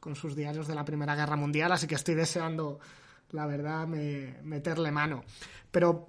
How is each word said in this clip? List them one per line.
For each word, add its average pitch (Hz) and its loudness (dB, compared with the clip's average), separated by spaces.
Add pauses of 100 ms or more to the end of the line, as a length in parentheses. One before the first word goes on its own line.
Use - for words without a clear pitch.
con 147 -8
sus 147 -6
diarios 147 -4
de 156 -2
la 147 -2
Primera 147 0
Guerra 147 2
Mundial, 147 4
así 160 2
que 151 -2
estoy 160 0
deseando, 160 0 (520)
la 151 -4
verdad, 151 -2
me-, 147 -4
meterle 156 -2
mano. 147 0 (460)
Pero 170 6